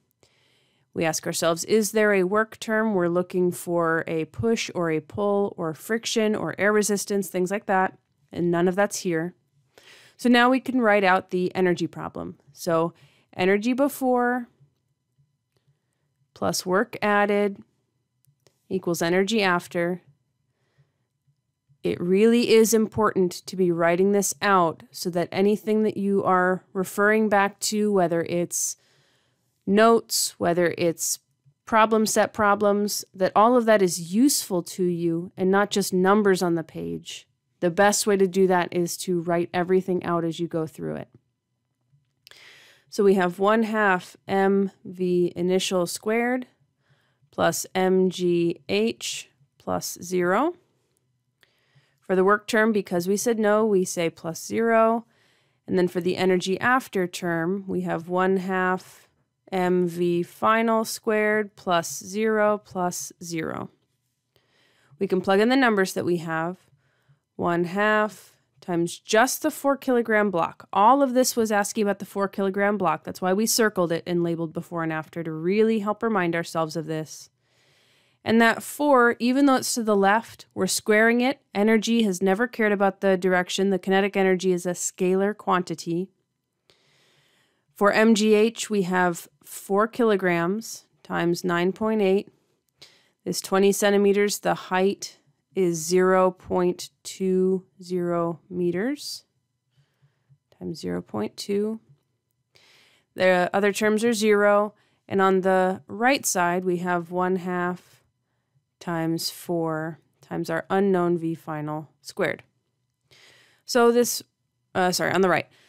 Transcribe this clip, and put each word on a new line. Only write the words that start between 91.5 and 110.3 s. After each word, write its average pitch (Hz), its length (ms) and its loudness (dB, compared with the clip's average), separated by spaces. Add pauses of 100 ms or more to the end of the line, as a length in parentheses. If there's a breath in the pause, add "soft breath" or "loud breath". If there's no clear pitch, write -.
point 220 300 -2
eight. 190 260 0 (960 soft breath)
This 180 160 -6
twenty 196 300 2
centimeters, 202 720 2
the 175 140 -2
height - 640 -4 (360)
is 175 220 0
zero 185 540 2
point 180 600 -4 (120)
two 185 640 -2 (180)
zero 175 580 -4 (100)
meters 180 720 -6 (1300)
times 180 220 -12
zero 180 200 -6
point 214 360 -8
two. 214 440 -6 (1300 soft breath)
The 180 400 2
other 202 180 2
terms 214 320 0
are 240 80 2
zero. 208 600 2 (340)
And 196 140 0
on 190 180 4
the 185 460 2
right 233 400 -2
side, 180 380 0
we 180 140 -2
have 175 320 -4
one 180 260 -2
half 180 680 -6 (760)
times 165 520 -4
four 160 680 -6 (220)
times 170 280 -8